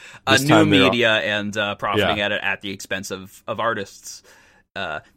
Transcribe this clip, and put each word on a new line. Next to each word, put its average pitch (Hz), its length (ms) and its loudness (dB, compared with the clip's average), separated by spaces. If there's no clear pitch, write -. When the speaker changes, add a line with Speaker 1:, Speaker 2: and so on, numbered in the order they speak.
Speaker 1:
<laughs> - 180 -12
Speaker 2:
a 135 60 2
Speaker 1:
This 135 100 4
Speaker 2:
new 143 60 -2
Speaker 1:
time 156 200 6
they're 139 140 6
Speaker 2:
media 117 320 4
and, 104 400 -2
uh, 104 200 -2
profiting 101 420 0
Speaker 1:
Yeah. 104 80 -2
Speaker 2:
at 104 80 -2
it 95 100 -4
at 95 180 -4
the 101 100 -10
expense 95 400 -8
of, 95 360 -14
of 113 140 -6
artists. - 640 -6
Uh, 82 260 -8